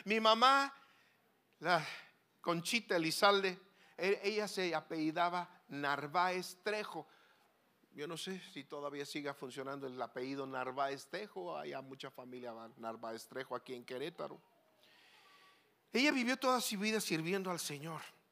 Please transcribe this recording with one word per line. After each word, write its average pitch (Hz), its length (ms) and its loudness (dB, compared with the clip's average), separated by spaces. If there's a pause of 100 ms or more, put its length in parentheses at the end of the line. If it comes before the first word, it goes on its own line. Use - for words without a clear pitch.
Mi 220 140 4
mamá, 254 540 8 (880)
la 160 260 4 (560)
Conchita 175 540 0
Elizalde, 185 640 4 (380)
e-, 190 260 2
ella 208 240 0
se 185 260 0
apellidaba 170 760 0 (200)
Narváez 147 920 0
Trejo. 208 440 -4 (840)
Yo 147 140 -8
no 170 100 -6
sé 185 240 -8 (120)
si 139 100 -12
todavía 143 420 -6
siga 143 280 -6
funcionando 135 540 -8
el 127 140 -6
apellido 135 440 -4
Narváez 131 640 -2
Trejo, 180 500 -8
haya 143 240 -6
mucha 135 280 -12
familia 127 440 -12 (240)
Narváez 113 500 -8
Trejo 127 280 -8
aquí 127 180 -8
en 120 100 -10
Querétaro. 147 580 -8 (1500)
Ella 269 200 6
vivió 254 260 2
toda 254 240 4
su 214 160 -2
vida 214 240 2
sirviendo 185 480 0
al 170 100 -2
Señor 151 420 -8 (300)